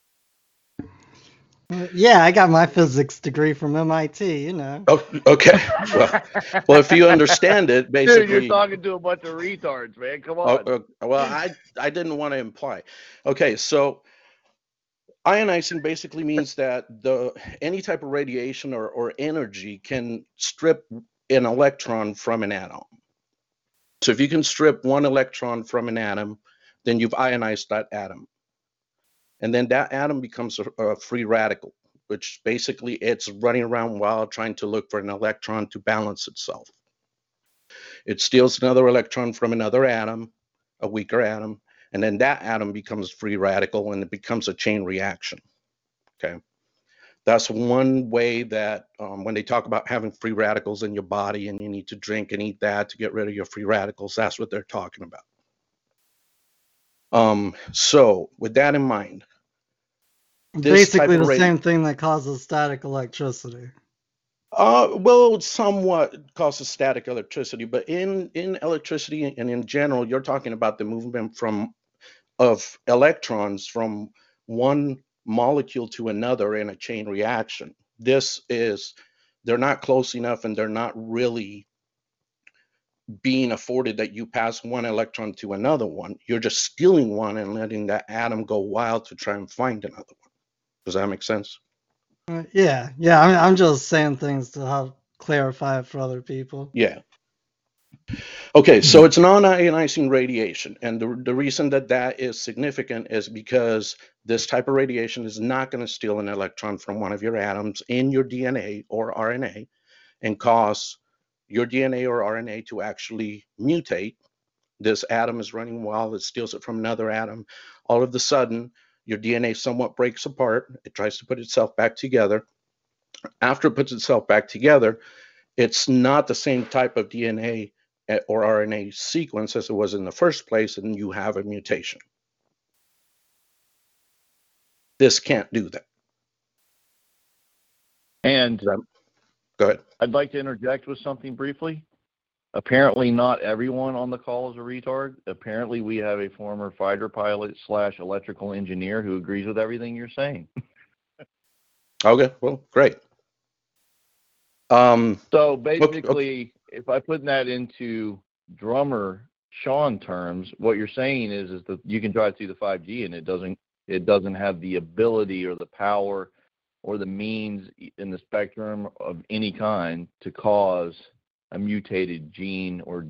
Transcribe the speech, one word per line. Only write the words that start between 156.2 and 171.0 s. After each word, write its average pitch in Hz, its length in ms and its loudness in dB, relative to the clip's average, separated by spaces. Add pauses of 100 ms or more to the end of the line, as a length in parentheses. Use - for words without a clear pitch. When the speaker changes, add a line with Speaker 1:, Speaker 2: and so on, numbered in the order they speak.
Speaker 3:
if - 160 -14
I 139 140 0
put 151 240 -8
that 135 240 -2
into 113 720 -10 (340)
drummer 113 720 -4 (200)
Sean 135 500 -2
terms, 90 500 -10 (100)
what 110 180 2
you're 107 100 -6
saying 127 460 -4
is, 98 180 -10
is 90 160 -14
that 92 160 -10
you 107 160 -6
can 101 140 -4
drive 107 240 0
through 101 100 -12
the 92 80 -14
five 95 280 -6
G 110 200 -10
and 87 100 -10
it 80 120 -14
doesn't, 92 340 -6 (280)
it 92 180 -6
doesn't 98 300 2
have 95 260 -6
the 92 160 -6
ability 95 680 -2
or 90 100 -6
the 85 100 -12
power 101 640 -4 (500)
or 104 160 -10
the 98 80 -10
means 104 640 -10 (280)
in 98 120 -12
the 92 80 -10
spectrum 104 680 -8 (140)
of 85 280 -12
any 107 220 -4
kind 85 560 -4 (140)
to 92 100 -12
cause 92 640 0 (560)